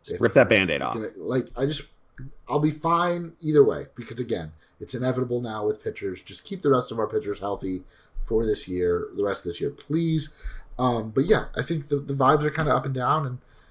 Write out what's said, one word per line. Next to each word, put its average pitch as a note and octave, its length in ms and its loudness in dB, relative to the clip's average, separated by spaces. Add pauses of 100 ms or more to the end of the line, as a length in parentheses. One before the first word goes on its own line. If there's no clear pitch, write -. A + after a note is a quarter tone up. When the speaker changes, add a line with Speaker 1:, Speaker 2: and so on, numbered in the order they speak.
Speaker 1:
Just - 120 -8
Speaker 2:
If - 40 -8
Speaker 1:
rip - 140 2
that B2 120 10
Speaker 2:
he's G#2 120 6
Speaker 1:
Band-Aid D#2+ 240 2
off. A#1+ 120 -2
Speaker 2:
gonna, G#2+ 220 -6
like, G#2+ 300 -4 (100)
I C3 100 0
just, D3 160 -4 (640)
I'll D3+ 100 0
be D3+ 120 4
fine E3+ 680 0
either D3+ 240 8
way, F#2 220 2 (100)
because A#2 240 -12
again, F#2 320 -4 (260)
it's - 160 -10
inevitable B2 460 0
now G#2+ 260 -4
with G#2+ 160 -2
pitchers. G2 400 -6
Just - 220 -16
keep F#3 180 -8
the D3 80 4
rest B2 220 2
of A2+ 60 -4
our G#2+ 80 0
pitchers G2+ 340 -4
healthy F#2+ 440 -4 (400)
for A2+ 220 2
this G#2 220 -2
year, F2 480 0
the G2+ 80 0
rest G2 160 -2
of - 60 -20
this F2 140 -6
year, - 100 -2
please. D#3+ 580 -2 (500)
Um, A#2 320 0
but C3+ 140 2
yeah, D3+ 220 2 (100)
I B2+ 60 -4
think D3+ 260 -4
the, C#3+ 80 2
the C#3 180 -4
vibes C#3 300 4
are D3+ 60 2
kinda D3 240 0
up C3 100 0
and C3+ 100 -4
down, C#3 320 0
and, B2 120 -8 (320)